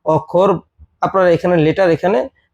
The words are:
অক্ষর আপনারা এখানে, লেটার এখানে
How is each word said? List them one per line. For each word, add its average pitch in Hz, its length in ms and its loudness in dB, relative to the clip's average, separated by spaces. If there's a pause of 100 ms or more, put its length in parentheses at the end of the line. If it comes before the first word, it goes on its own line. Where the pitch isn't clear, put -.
অক্ষর 175 540 0 (420)
আপনারা 180 300 0
এখানে, 175 260 0
লেটার 165 340 2
এখানে 214 380 -2 (260)